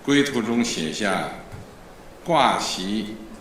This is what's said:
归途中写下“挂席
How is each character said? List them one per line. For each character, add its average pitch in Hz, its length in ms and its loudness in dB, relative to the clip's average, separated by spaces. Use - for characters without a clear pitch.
归 139 180 4
途 127 180 0
中 117 240 2
写 - 280 -4
下 92 360 -2
“挂 139 360 4
席 104 560 -4